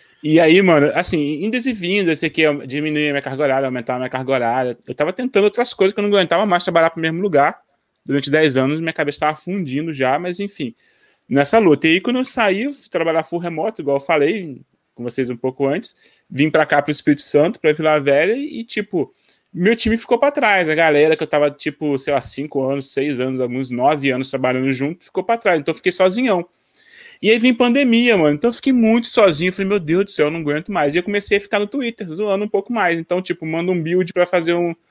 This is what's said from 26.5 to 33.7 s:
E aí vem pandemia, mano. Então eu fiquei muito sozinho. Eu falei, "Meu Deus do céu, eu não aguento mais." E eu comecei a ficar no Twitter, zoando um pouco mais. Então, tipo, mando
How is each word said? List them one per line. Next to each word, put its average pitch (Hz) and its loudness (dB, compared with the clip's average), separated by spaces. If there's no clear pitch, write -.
E 196 2
aí 233 4
vem 240 4
pandemia, 240 4
mano. 156 4
Então 233 0
eu 233 -4
fiquei 269 0
muito 233 2
sozinho. 180 2
Eu 180 -4
falei, 196 -4
"Meu 202 0
Deus 170 0
do 196 -14
céu, 151 0
eu 151 0
não 165 -6
aguento 151 -4
mais." 151 0
E 165 0
eu 175 -2
comecei 202 -2
a - -16
ficar 202 -4
no 208 -2
Twitter, 233 -6
zoando 202 -2
um 214 -4
pouco 196 -4
mais. 185 0
Então, 175 -4
tipo, 170 -8
mando 170 -2